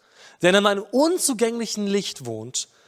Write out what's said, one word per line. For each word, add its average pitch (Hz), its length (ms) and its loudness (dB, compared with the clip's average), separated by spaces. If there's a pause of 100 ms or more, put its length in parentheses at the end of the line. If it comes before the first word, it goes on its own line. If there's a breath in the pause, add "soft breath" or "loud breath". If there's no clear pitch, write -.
(400 soft breath)
der 180 140 6
in 202 100 4
einem 202 260 0
unzugänglichen 233 960 0
Licht 196 380 -4
wohnt, 113 440 -8 (200 soft breath)